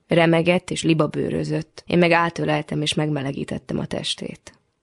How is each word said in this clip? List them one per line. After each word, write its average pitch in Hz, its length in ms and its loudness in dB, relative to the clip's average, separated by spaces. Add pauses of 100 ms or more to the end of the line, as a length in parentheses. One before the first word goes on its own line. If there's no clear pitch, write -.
Remegett 165 640 2
és 156 120 -4
libabőrözött. 156 1040 0
Én 170 120 2
meg 175 120 6
átöleltem 151 720 0
és 151 120 -2
megmelegítettem 147 840 -4
a - 80 -4
testét. - 640 -8 (300)